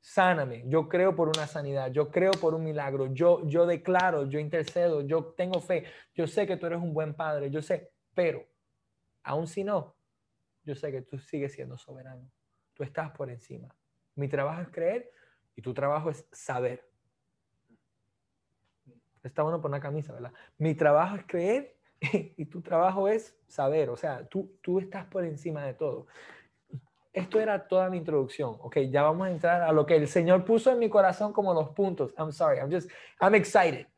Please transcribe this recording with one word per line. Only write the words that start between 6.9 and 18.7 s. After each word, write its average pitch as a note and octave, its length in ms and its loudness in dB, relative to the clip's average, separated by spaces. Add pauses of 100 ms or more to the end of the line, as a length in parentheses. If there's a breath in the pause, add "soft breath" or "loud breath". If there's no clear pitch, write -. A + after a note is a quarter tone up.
buen D3+ 200 -4
padre, D3+ 360 -4
yo D3+ 120 -4
sé, - 300 -4 (220)
pero F3 320 0 (760)
aún D#3 240 -4
si G3 160 -6
no, F#3+ 320 -4 (680)
yo D3 120 -8
sé D3 160 -8
que C3 100 -8
tú C3+ 160 -14
sigues C#3 340 -8
siendo B2+ 240 -16
soberano, C3 540 -20 (440)
tú C#3+ 100 -10
estás D3+ 260 -8
por C3 200 -10
encima. B2 380 -18 (460)
Mi C#3+ 140 -4
trabajo D3 340 -2
es E3+ 60 -10
creer G3 420 -4 (460 soft breath)
y A#2 60 -18
tu B2+ 120 -8
trabajo D3 360 -2
es - 200 -12
saber". B2+ 580 -6 (2250)